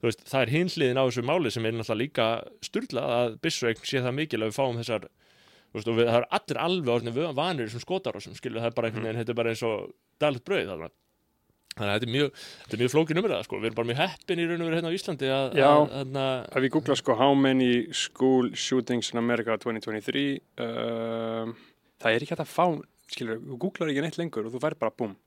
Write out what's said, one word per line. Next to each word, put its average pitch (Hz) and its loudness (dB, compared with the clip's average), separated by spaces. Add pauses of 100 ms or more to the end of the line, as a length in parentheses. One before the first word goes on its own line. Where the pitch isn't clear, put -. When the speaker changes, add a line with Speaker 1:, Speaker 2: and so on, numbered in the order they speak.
Speaker 1:
þú - -6
veist, - -6
það 135 0
er 113 2
hin 165 2
hliðin 131 2
á 135 4
þessu 120 0
máli 139 0
sem 113 -4
er 113 0
náttúrulega 113 -2
líka 117 0 (200)
sturlað 143 -4
að 117 0
byssueign 120 -2
sé 135 -2
það 123 -2
mikil 143 -2
að 110 0
við 104 -6
fáum 127 0
þessar, 113 -4 (640)
þú - -20
veist, 110 -4
og 113 2
við, 117 6
það 117 6
er 120 -4
allir 156 -2
alveg 165 0
orðnir 117 0
vö-, 147 -2
vanir 147 -2
þessum 117 -10
skotárásum, 135 -6
skilur, 113 -6
það 117 -2
er 117 0
bara 117 0
einhvern 110 -6
Speaker 2:
Mhm. 113 -4
Speaker 1:
veginn, 117 -2
þetta 117 -6
er 120 0
bara 117 2
eins 113 -2
og 101 -4 (260)
daglegt 143 0
brauð 170 0
þarna. 85 -8 (880)
Þannig 101 -2
að 104 2
þetta 120 -2
er 113 -4
mjög, 139 2
þetta - -14
er 110 -2
mjög 123 2
flókin 156 2
umræða, 139 0
sko. - -8
Við 104 -2
erum 110 -2
bara 117 0
mjög 120 0
heppin 170 -2
í 170 0
raun 170 -2
og 165 -2
veru 160 0
hérna 165 -4
á 180 -2
Íslandi 139 -4
að, 135 0
Speaker 2:
Já. 139 8
Speaker 1:
að, 147 8
hérna 131 -2
Speaker 2:
Ef 131 4
ég 135 2
googla, 147 2
sko, 127 2
how 139 8
many 131 4
school 131 4
shootings 123 -2
in 120 -4
America 117 0
twenty 113 -4
twenty-three, 139 -4 (180)
um, 113 -4 (480)
það 113 4
er 117 4
ekki 160 -4
hægt 160 -6
að - -18
fá, 170 4 (460)
skilur, 113 -6
þú 131 -10
googlar 175 -2
ekki 139 0
neitt 156 -4
lengur 127 -4
og 117 -10
þú 127 -6
færð 156 -2
bara 113 0
búm. 104 -4 (120)